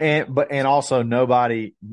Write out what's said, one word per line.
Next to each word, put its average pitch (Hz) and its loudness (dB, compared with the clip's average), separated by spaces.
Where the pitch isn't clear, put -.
And, 151 0
but, 143 0
and 139 -2
also 135 2
nobody, 120 0